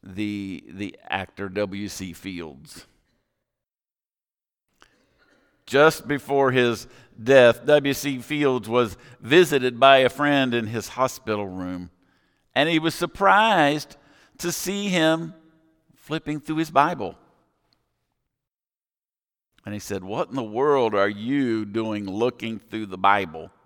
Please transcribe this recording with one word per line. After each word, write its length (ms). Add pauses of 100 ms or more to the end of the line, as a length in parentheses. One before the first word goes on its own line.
the, 680
the 280 (120)
actor 400
W 400
C 240
Fields. 760 (2750)
Just 400
before 460
his 340 (340)
death, 460
W 260
C 280
Fields 480
was 280 (240)
visited 600
by 180
a 100
friend 460
in 140
his 220
hospital 580
room, 420 (640)
and 140
he 100
was 160
surprised 1000 (420)
to 140
see 360
him 460 (600)
flipping 420
through 180
his 140
Bible. 480 (2500)
And 80
he 60
said, 240
"What 240
in 80
the 80
world 500
are 140
you 580
doing 400
looking 540
through 260
the 100
Bible?" 540 (160)